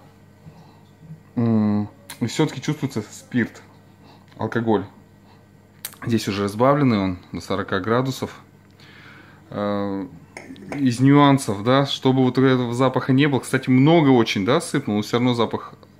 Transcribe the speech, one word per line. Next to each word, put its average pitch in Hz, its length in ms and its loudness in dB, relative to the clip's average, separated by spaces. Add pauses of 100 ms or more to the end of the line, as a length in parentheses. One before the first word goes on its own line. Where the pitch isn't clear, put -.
(1400)
М, 107 540 0 (300)
и 123 80 -2
все-таки 151 340 -2
чувствуется 147 400 -6
спирт, - 640 -6 (760)
алкоголь. 110 480 0 (1200)
Здесь 113 220 0
уже 101 160 -2
разбавленный 120 560 2
он 92 180 -2 (140)
до 87 100 -10
сорока 95 380 -4
градусов. 117 600 -4 (1080)
Э, 101 560 -6 (680)
из 127 240 0
нюансов, 135 640 4
да, 131 240 2
чтобы 131 340 0
вот 127 160 0
этого 127 380 2
запаха 127 360 0
не 139 160 4
было. 135 120 0
Кстати, 131 320 -2
много 143 380 6
очень, 113 360 2
да, 143 160 0
сыпнул, 120 360 -4
но 104 40 0
все 117 160 -2
равно 123 160 0
запах 110 400 -4 (260)